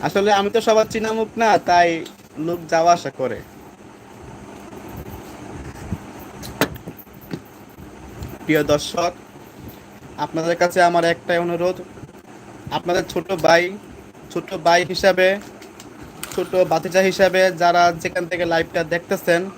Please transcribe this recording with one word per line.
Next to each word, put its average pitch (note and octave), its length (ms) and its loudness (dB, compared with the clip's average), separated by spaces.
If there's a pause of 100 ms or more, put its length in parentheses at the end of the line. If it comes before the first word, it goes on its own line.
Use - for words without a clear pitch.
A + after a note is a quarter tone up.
আসলে G3 220 0 (100)
আমি G3+ 160 0
তো A#3 120 4
সবার A3 260 4
চিনা A3 240 -2
মুখ A3 120 -2 (120)
না, A3+ 80 4 (200)
তাই F3 200 6 (580)
লোক E3+ 120 -4 (120)
যাওয়া E3 260 6
আসা C#3+ 220 -8
করে। A#2+ 200 -2 (4000)
প্রিয় D3+ 180 2 (120)
দর্শক, F3 380 -2 (1120)
আপনাদের E3 360 -2
কাছে F3 180 2 (100)
আমার E3+ 140 2 (100)
একটাই E3+ 320 0
অনুরোধ, F3 320 0 (1000)
আপনাদের F3 260 0 (100)
ছোট E3+ 140 -4 (180)
ভাই, E3+ 180 6 (680)
ছোট F3 160 -6 (160)
ভাই E3+ 160 6 (100)
হিসাবে, F#3 360 4 (1040)
ছোট F3+ 180 -4 (200)
ভাতিজা E3 380 2
হিসাবে F#3 320 4 (200)
যারা F3 220 6 (200)
যেখান F3+ 280 -4
থেকে F3 120 -2 (100)
লাইভটা E3 280 0 (120)
দেখতেছেন E3+ 480 0 (160)